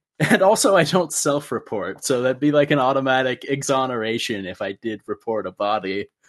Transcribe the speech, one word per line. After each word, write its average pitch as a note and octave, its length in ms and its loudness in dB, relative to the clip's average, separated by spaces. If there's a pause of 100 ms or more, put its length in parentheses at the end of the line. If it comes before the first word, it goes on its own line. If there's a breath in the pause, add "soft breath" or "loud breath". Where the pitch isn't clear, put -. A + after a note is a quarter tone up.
(180)
And - 240 2
also, G3+ 320 4
I - 100 6
don't E3+ 280 0
self-report, A2+ 920 -4
so B2 180 0
that'd B2+ 180 0
be, D3 100 2
like, D3 220 4
an D3 80 4
automatic C3 640 0
exoneration B2 1000 -2
if F2+ 160 -10
I G2+ 120 -6
did G#2+ 340 -8
report G#2+ 400 -6
a F#2 60 -10
body G2+ 560 -4 (200 soft breath)